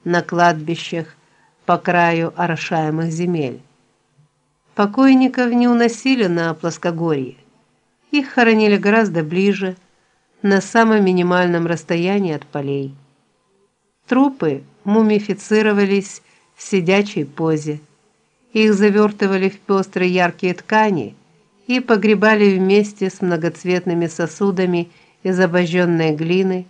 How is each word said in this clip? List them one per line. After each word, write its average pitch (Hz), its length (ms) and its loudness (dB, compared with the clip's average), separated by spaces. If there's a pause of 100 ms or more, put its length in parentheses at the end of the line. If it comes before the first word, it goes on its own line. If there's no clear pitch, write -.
на 175 180 0
кладбищах, 170 920 -2 (480)
по 175 140 0
краю 170 580 0
орошаемых 165 720 -4
земель. 160 520 -6 (1120)
Покойников 262 760 2
не 240 160 2
уносили 240 580 0
на 170 280 -2
плоскогорье. 165 800 -4 (760)
Их 285 180 -2
хоронили 220 480 4
гораздо 196 460 0
ближе, 190 540 -2 (680)
на 196 180 2
самом 220 440 2
минимальном 180 640 2
расстоянии 170 680 -2
от 143 100 -10
полей. 139 500 -8 (1120)
Трупы 247 580 0 (200)
мумифицировались 208 1400 0 (340)
в - 60 -20
сидячей 190 600 0
позе. 151 560 -4 (720)
Их 220 220 4
завёртывали 202 760 0
в 196 120 -8
пёстрые 190 520 -2
яркие 180 420 0
ткани 202 600 -2 (520)
и 254 140 0
погребали 214 760 2
вместе 196 540 0
с - 100 -16
многоцветными 170 840 -2
сосудами 175 840 -2 (320)
из 185 180 -2
обожжённой 170 760 0
глины 180 560 -2